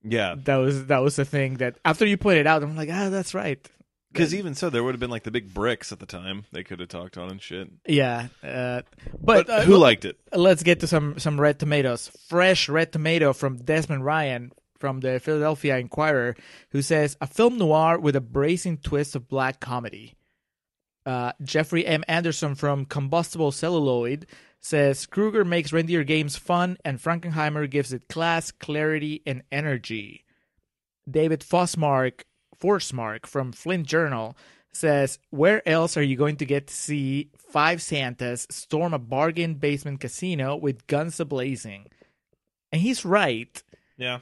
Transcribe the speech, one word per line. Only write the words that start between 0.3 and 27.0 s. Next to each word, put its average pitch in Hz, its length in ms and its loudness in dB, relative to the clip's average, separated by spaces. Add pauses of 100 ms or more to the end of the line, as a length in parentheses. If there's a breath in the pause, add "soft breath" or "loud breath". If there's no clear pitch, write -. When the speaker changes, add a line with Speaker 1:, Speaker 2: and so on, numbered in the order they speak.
Speaker 2:
That 139 120 2
was, 135 300 0
that 139 120 2
was 139 160 2
the 143 100 0
thing 135 340 -2
that 123 260 -4
after 160 200 4
you 202 120 2
pointed 185 240 4
it 143 80 2
out, 156 160 4
I'm 151 120 -6
like, 156 160 -6
"Ah, 196 180 -2
that's 190 220 -4
right." 180 300 -6 (500)
Speaker 1:
'Cause 165 200 2
Speaker 2:
Then 202 80 -4
Speaker 1:
even 165 160 -6
so, 175 140 -2
there 120 120 0
would 127 100 0
have 123 80 -6
been, 123 80 -4
like, 117 140 -6
the 110 80 -8
big 104 240 -6
bricks 107 380 -2
at 92 80 -14
the 95 60 -18
time 98 440 -12
they 92 140 -12
could 87 160 -12
have 87 80 -10
talked 90 280 -14
on 92 140 -10
and 95 100 -14
shit. 92 300 -12 (160)
Speaker 2:
Yeah. 127 400 0 (160)
Uh, 127 400 -8 (400 loud breath)
but, 190 240 6
Speaker 1:
But - 40 -8
Speaker 2:
uh, 214 120 4
Speaker 1:
who 185 120 10
Speaker 2:
let, 185 40 12
Speaker 1:
liked 127 260 8
it? - 140 -8 (160)
Speaker 2:
let's 175 300 4
get 170 160 4
to 165 80 -2
some, 147 320 0
some 147 200 -2
red 147 200 4
tomatoes. 139 500 -2 (180)
Fresh 180 400 4
red 160 240 0
tomato 156 400 2
from 131 260 -4
Desmond 151 460 -2
Ryan 135 460 -2 (300)
from 135 180 -4
the 127 220 -2
Philadelphia 151 580 0
Inquirer, 123 560 0 (360 loud breath)
who 139 120 -2
says, 151 380 2
"A 143 80 -6
film 240 280 2
noir 165 440 4
with 143 160 2
a 135 40 2
bracing 147 580 -2
twist 143 360 -4
of 123 140 -8
black 131 320 -2
comedy." 117 560 -10 (920)
Uh, 123 340 -4
Jeffrey 156 460 0
M. 156 220 0
Anderson 160 480 -2
from 143 280 -2
Combustible 147 680 -2
Celluloid 143 760 0 (360 soft breath)
says, 143 440 2
"Kruger 214 360 2
makes 170 300 0
Reindeer 165 320 2
Games 151 320 0
fun, 175 480 0
and 135 140 -4
Frankenheimer 156 720 -2